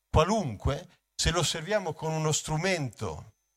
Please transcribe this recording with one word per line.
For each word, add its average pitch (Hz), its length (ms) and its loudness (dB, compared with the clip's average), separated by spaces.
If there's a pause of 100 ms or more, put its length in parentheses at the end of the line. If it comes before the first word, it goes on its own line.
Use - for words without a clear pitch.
qualunque, 156 960 0 (100)
se - 160 0
lo 175 80 2
osserviamo 170 540 -2
con 160 180 -4
uno 156 220 0
strumento 156 1000 -4 (220)